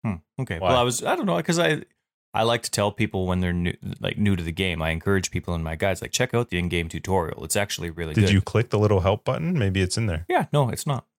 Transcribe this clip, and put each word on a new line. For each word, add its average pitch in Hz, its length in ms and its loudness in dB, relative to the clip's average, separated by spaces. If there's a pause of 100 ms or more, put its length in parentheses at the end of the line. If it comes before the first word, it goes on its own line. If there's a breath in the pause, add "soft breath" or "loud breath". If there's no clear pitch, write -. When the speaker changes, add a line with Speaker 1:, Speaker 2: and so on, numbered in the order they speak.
Speaker 1:
Hmm. 101 120 -2 (260)
Okay. 101 180 -4
Speaker 2:
Why? 92 100 0
Speaker 1:
Well, 127 100 6
I 120 40 4
was, 123 200 -2
I - 120 0
don't 320 100 -4
know, 170 180 0
'cause 170 160 0
I, 165 240 0 (500)
I 107 100 2
like 117 200 0
to - 80 -8
tell 104 200 2
people 95 360 -2
when 92 120 0
they're 90 140 0
new, 87 220 -2 (240)
like, - 180 -4
new 101 180 4
to 85 80 -4
the 85 80 -4
game. 85 300 -2
I 80 80 0
encourage 90 420 0
people 87 240 -4
in 80 80 -2
my 80 120 -4
guides, 95 260 0
like, - 100 -10
"Check - 220 -2
out 120 160 0
the 90 100 -2
in-game 87 300 0
tutorial. 85 540 -2
It's - 120 -4
actually 101 340 -2
really 80 240 -6
Speaker 2:
Did 107 80 4
Speaker 1:
good." 95 120 6
Speaker 2:
you 95 80 6
click - 280 0
the 107 100 2
little 104 220 4
help 98 240 2
button? 160 340 0
Maybe 98 220 2
it's 90 160 0
in - 100 0
there. 82 220 -2
Speaker 1:
Yeah, 349 240 2
no, 143 160 2
it's - 180 -6
not. 139 180 -4 (140)